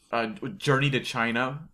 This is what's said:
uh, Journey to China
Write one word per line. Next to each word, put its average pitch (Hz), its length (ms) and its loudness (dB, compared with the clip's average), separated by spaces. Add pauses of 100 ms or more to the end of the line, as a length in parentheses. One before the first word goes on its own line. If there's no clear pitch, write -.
(100)
uh, 117 160 0 (300)
Journey 139 340 4
to 127 100 2
China 123 720 -2